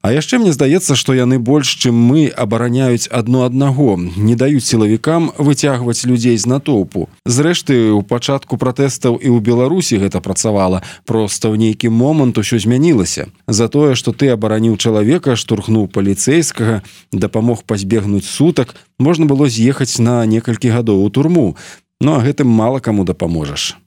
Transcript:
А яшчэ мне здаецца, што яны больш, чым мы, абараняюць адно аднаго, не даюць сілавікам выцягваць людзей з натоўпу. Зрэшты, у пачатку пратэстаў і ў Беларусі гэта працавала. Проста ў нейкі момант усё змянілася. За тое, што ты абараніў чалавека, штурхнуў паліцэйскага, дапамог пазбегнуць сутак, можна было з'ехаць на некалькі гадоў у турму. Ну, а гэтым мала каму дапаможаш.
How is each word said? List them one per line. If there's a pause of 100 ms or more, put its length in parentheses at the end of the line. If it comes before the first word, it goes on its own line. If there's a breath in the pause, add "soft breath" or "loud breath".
А
яшчэ
мне
здаецца,
што
яны
больш,
чым
мы,
абараняюць
адно
аднаго, (160)
не
даюць
сілавікам
выцягваць
людзей
з
натоўпу. (180)
Зрэшты,
у
пачатку
пратэстаў
і
ў
Беларусі
гэта
працавала. (240 loud breath)
Проста
ў
нейкі
момант
усё
змянілася. (160)
За
тое,
што
ты
абараніў
чалавека,
штурхнуў
паліцэйскага, (320 loud breath)
дапамог
пазбегнуць
сутак, (160 loud breath)
можна
было
з'ехаць
на
некалькі
гадоў
у
турму. (480 loud breath)
Ну,
а
гэтым
мала
каму
дапаможаш. (100)